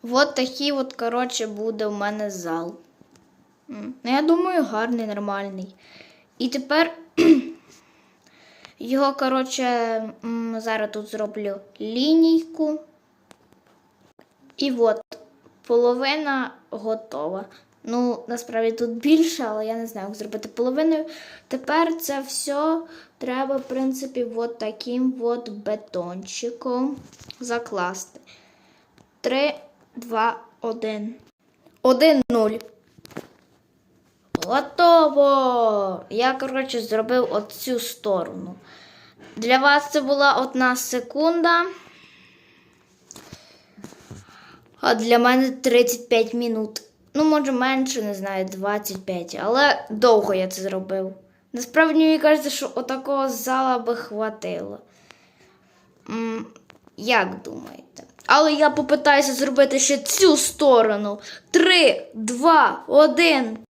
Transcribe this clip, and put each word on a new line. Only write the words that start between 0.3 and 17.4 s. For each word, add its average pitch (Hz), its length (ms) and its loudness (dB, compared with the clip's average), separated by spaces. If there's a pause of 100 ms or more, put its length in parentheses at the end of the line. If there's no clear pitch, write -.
такий 262 360 -2
от, 269 220 -4
коротше, 233 540 -4
буде 214 400 -6
в 208 60 -4
мене 208 380 -6
зал. 170 440 -8 (960)
М, 220 240 -12 (100)
ну, 240 80 -4
я 277 100 2
думаю, 339 420 2
гарний, 220 440 -4
нормальний. 196 680 -8 (640)
І 247 120 -4
тепер 294 480 -2 (200)
<clears throat> - 1600 -2
його, 269 340 0
коротше, 262 500 -2 (600)
м, 226 380 -6
зараз 220 320 -4
тут 214 140 -10
зроблю 214 480 -6 (260)
лінійку. 311 1000 2 (1800)
І 277 140 -2
от, 226 300 0 (600)
половина 262 920 0 (180)
готова. 196 760 -8 (380)